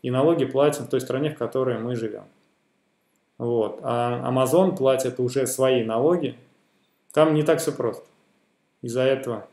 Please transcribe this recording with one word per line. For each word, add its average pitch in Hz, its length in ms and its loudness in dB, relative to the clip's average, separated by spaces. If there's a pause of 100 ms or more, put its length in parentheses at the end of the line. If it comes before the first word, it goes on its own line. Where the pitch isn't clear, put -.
И 127 80 -4
налоги 139 340 2
платим 139 400 0
в - 40 -12
той 127 120 0
стране, 139 300 -4
в 151 80 -14
которой 123 400 -2
мы 120 180 -6
живём. 104 280 -8 (1120)
Вот. 117 440 -2
А 120 480 -2
Amazon 143 460 2
платит 131 440 0
уже 127 260 0
свои 131 380 2
налоги. 127 520 0 (760)
Там 156 220 4
не 151 80 2
так 151 180 2
всё 151 120 -2
просто. 117 320 -6 (800)
Из-за 123 200 -2
этого. 131 500 0